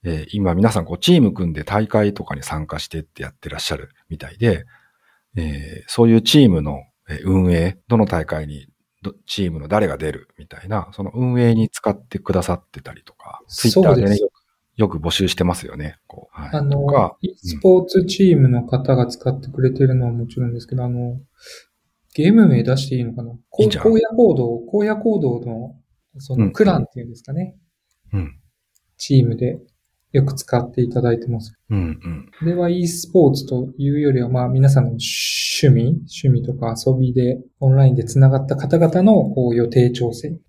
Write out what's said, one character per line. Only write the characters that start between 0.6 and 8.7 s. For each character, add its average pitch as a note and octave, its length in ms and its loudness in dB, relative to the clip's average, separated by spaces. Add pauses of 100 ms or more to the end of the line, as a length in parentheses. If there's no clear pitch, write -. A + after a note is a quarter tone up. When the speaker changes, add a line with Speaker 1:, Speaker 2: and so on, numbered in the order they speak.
Speaker 1:
さ G#2+ 100 -2
ん E2+ 40 -4
こ E2+ 100 -10
う、 F2 40 -10
チ F3 160 2
ー D#3+ 80 6
ム G2+ 120 2
組 F2 160 -4
ん - 20 -6
で D2+ 120 -10
大 G#2 240 -2
会 G#2 260 0
と - 100 -12
か - 120 -10
に C#2 80 -12
参 D#2 240 -8
加 D#2 100 -10
し - 80 -12
て D#2+ 140 -10
っ - 20 -12
て - 220 -16
や D2+ 60 -14
っ - 40 -20
て - 140 -18
ら D2 100 -12
っ - 20 -10
し - 120 -8
ゃ D#2 40 -6
る C#2 140 -16 (180)
み D#2 100 -10
た - 120 -16
い - 80 -20
で、 A2 260 0 (720)
え D2 480 -8
ー、 - 60 -20
そ - 160 4
う A#2 40 6
い A2+ 60 6
う A2+ 80 6
チ D3 180 4
ー B2 100 8
ム E2 120 0
の、 D2 220 -8 (240)
え E2 60 -10
ー、 C#2+ 100 -12
運 F#2 280 2
営、 F2 260 0 (100)
ど A#2+ 80 0
の G#2+ 100 2
大 E2 180 -4
会 D#2 220 -8
に C#2+ 220 -16 (340)